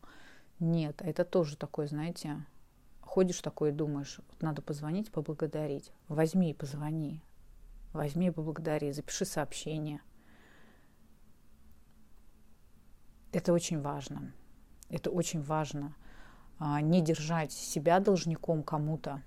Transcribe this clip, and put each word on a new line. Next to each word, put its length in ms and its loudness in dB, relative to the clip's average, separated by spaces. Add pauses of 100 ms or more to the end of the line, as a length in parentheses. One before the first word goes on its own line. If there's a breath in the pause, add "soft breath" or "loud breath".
(600 loud breath)
Нет, 420 2
это 240 0
тоже 320 2
такое, 300 -4
знаете, 580 -4 (560)
ходишь 400 2
такой 280 0
и 40 0
думаешь: 560 -2
"Вот 120 -10
надо 200 0
позвонить, 500 -4
поблагодарить". 800 -4 (160)
Возьми 440 4
и 20 -2
позвони. 680 -4 (720)
Возьми 340 2
и 40 2
поблагодари, 600 0
запиши 320 -4
сообщение. 760 -4 (3250 soft breath)
Это 180 2
очень 300 2
важно. 500 -6 (580)
Это 220 -2
очень 300 0
важно. 520 -2 (640 loud breath)
А, 240 2
не 200 6
держать 500 2
себя 480 4
должником 640 2
кому-то. 640 -2